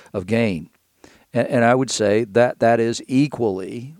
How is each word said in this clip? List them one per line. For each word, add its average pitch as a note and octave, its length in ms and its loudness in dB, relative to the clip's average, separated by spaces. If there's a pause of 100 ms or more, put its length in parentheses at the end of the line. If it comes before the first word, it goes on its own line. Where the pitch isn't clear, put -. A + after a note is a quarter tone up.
(120)
of F#2 140 -8
gain. G2+ 420 -2 (640)
And, A#2+ 160 -2
and A#2+ 160 0
I A#2 100 4
would C3 160 -2
say G#2+ 340 2
that A#2 360 0
that A#2 180 4
is A2+ 280 -2
equally A#2+ 920 -2